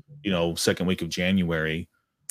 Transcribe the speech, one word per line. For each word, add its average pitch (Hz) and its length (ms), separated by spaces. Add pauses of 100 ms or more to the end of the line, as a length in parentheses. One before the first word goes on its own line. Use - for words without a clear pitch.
(220)
you 101 80
know, 85 240
second 92 320
week 92 160
of 85 60
January 85 800 (420)